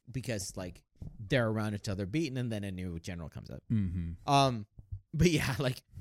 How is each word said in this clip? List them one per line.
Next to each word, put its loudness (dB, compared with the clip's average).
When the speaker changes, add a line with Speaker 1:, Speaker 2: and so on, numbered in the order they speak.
Speaker 1:
because, -4
like, -8
they're 6
around 0
until -4
they're -2
beaten, 0
and -2
then -2
a -4
new -4
general -8
comes -12
up. -10
Speaker 2:
Mm-hmm. 0
Speaker 1:
Um, 4
but 6
yeah, 2
<laughs> -2
like, -2